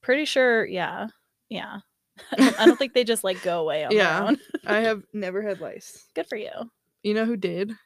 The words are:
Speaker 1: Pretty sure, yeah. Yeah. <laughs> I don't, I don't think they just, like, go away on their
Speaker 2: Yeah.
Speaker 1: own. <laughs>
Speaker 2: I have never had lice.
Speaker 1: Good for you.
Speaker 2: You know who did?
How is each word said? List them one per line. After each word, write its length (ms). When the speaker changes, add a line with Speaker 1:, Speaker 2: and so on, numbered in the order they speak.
Speaker 1:
Pretty 240
sure, 400
yeah. 420
Yeah. 300
<laughs> 160
I 40
don't, 240
I 60
don't 100
think 180
they 100
just, 200
like, 180
go 180
away 240
on 60
their 80
Speaker 2:
Yeah. 280
Speaker 1:
own. 120
<laughs> 140
Speaker 2:
I 140
have 220
never 300
had 180
lice. 540
Speaker 1:
Good 140
for 80
you. 140
Speaker 2:
You 120
know 100
who 120
did? 360